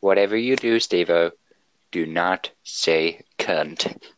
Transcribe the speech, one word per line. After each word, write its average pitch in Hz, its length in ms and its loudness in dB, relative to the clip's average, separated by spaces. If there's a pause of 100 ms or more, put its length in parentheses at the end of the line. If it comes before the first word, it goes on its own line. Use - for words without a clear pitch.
whatever 101 360 4
you 123 200 0
do, 113 240 2
Steve-O, 85 500 2 (600)
do 82 160 -4
not 87 440 -2 (140)
say 82 580 -2 (160)
cunt. 78 580 -4 (220)